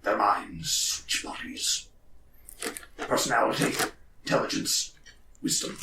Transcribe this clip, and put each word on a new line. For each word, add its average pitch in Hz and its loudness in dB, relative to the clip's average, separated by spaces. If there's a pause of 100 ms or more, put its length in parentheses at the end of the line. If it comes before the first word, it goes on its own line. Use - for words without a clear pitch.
their 104 2
minds 92 2
switch - 0
bodies. - -4 (1080)
Personality, - 2 (480)
intelligence, - 0 (480)
wisdom - 0